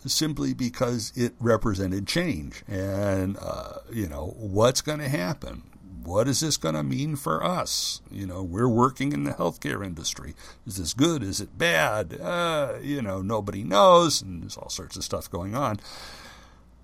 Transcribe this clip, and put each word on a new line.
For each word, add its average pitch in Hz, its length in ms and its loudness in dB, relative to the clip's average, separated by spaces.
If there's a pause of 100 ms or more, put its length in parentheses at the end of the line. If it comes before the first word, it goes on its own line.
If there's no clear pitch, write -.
simply 143 480 0
because 120 640 -2
it 120 240 2
represented 101 680 2
change. 127 640 -2
And, 98 720 0
uh, - 380 -8 (120)
you 110 160 -2
know, 80 300 -8
what's 110 460 4
gonna 151 260 -4
happen? 147 540 -4 (400)
What 104 260 2
is 120 120 2
this 156 180 0
gonna 156 240 0
mean 143 340 -2
for - 260 0
us? - 680 -2
You 98 160 -8
know, 90 160 -6
we're 95 260 2
working 139 460 4
in 143 100 0
the 143 80 0
healthcare 135 500 -2
industry. - 520 -8 (320)
Is 95 100 -8
this 82 160 -4
good? 147 300 4
Is 98 180 -4
it - 160 -10
bad? 143 640 2
Uh, 165 640 -2
you 139 180 -2
know, 95 220 -2
nobody 101 420 -2
knows, 175 560 8
and 90 220 -8
there's 95 160 -12
all - 100 -12
sorts - 300 -10
of 85 60 -6
stuff - 260 -6
going 98 240 -4
on. 117 260 -2 (1040)